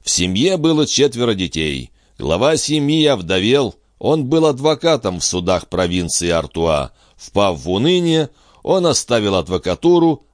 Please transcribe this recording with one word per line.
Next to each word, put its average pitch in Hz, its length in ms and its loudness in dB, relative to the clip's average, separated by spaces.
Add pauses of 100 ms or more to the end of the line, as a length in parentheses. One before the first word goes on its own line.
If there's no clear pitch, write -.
В - 80 -6
семье 98 460 0
было 151 320 0
четверо 120 480 0
детей. 78 560 -4 (260)
Глава 98 380 0
семьи 151 520 0
овдовел, 104 680 0 (240)
он 147 280 0
был 160 180 2
адвокатом 139 720 0
в - 60 -4
судах 90 420 -2
провинции 87 640 -2
Артуа. 80 600 -2 (260)
Впав 95 420 -2
в 67 100 -8
уныние, 160 600 0 (340)
он 175 240 0
оставил 110 480 0
адвокатуру, 92 880 2 (100)